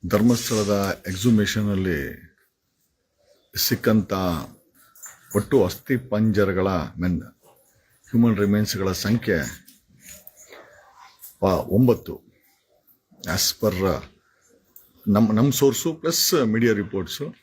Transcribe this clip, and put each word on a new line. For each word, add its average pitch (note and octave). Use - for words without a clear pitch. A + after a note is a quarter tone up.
ಧರ್ಮಸ್ಥಳದ G#2
ಎಕ್ಸ್‌ಹುಮೇಷನ್ G#2
ಅಲ್ಲಿ F2+
ಸಿಕ್ಕಂತ A2
ಒಟ್ಟು A2
ಅಸ್ಥಿ B2
ಪಂಜರಗಳ, G2+
ಮೀನ್ F2
ಹ್ಯೂಮನ್ -
ರಿಮೇನ್ಸ್‌ಗಳ G2+
ಸಂಖ್ಯೆ G2+
ಪ-, F2+
ಒಂಬತ್ತು. A#2+
As -
per F#2
ನಮ್ಮ, G#2+
ನಮ್ಮ A#2+
ಸೋರ್ಸು C#3
ಪ್ಲಸ್ E3
ಮೀಡಿಯಾ A2+
ರಿಪೋರ್ಟ್ಸು. G2+